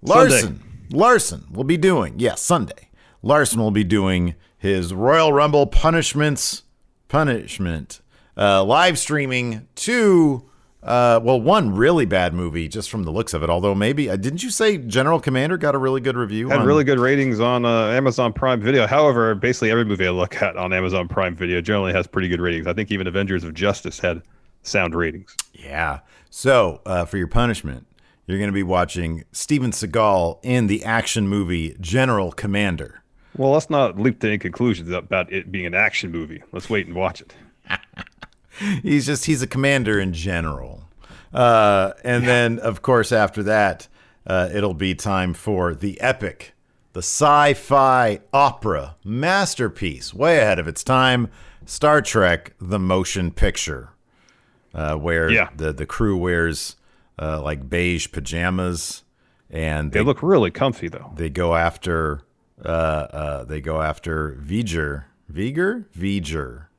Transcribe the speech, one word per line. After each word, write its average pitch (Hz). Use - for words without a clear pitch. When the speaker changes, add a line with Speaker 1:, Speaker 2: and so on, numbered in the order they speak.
Speaker 1:
Sunday. 185
Speaker 2:
Larson, 113
Larson 214
will 113
be 160
doing, 151
yes, 113
Sunday. -
Larson 127
will 107
be 104
doing 92
his 92
Royal 143
Rumble 147
punishments, 151
punishment, 98
uh, 98
live 156
streaming 127
two, 180
uh, 120
well, 123
one 147
really 135
bad 90
movie 82
just 101
from 110
the 85
looks 98
of 78
it. 80
Although 90
maybe, 120
uh, 98
didn't 131
you 247
say 208
General 131
Commander 143
got 151
a 139
really 131
good 127
review 113
Speaker 1:
Had 139
Speaker 2:
on 117
Speaker 1:
really 147
good 131
ratings 131
on, 120
uh, 113
Amazon 123
Prime 127
Video. 123
However, 120
basically 113
every 117
movie 95
I 90
look 90
at 90
on 92
Amazon 92
Prime 90
Video 90
generally 95
has 92
pretty 92
good 87
ratings. 85
I 90
think 104
even 95
Avengers 95
of 80
Justice 92
had 85
sound 90
ratings. 85
Speaker 2:
Yeah. 73
So, 120
uh, 90
for 101
your 90
punishment, 95
you're 95
gonna 101
be 98
watching 87
Steven 127
Seagal 98
in 127
the 104
action 113
movie 87
General 101
Commander. 98
Speaker 1:
Well, 135
let's 151
not 123
leap 117
to 113
any 104
conclusions 90
about 90
it 92
being 90
an 87
action 101
movie. 80
Let's 92
wait 104
and 85
watch 90
it. -
Speaker 2:
<laughs> 95
He's 143
just, 139
he's 151
a 123
commander 135
in 95
general. 82
Uh, 104
and 123
Speaker 1:
Yeah. 123
Speaker 2:
then, 120
of 107
course, 120
after 107
that, 101
uh, 92
it'll 101
be 92
time 92
for 90
the 95
epic, -
the -
sci-fi 135
opera 104
masterpiece, 120
way 151
ahead 104
of 82
its -
time, 127
Star 151
Trek: 90
The 95
Motion 92
Picture, -
uh, 78
where 80
Speaker 1:
Yeah. 104
Speaker 2:
the, 76
the 71
crew 104
wears, 85
uh, 78
like, 69
beige 87
pajamas, 87
and 78
Speaker 1:
They 104
Speaker 2:
they 110
Speaker 1:
look 135
really 151
comfy, 120
though. 80
Speaker 2:
they 82
go 85
after, 82
uh, 80
uh, 78
they 73
go 78
after 78
V'Ger. 78
V'Ger? 165
V'Ger. 78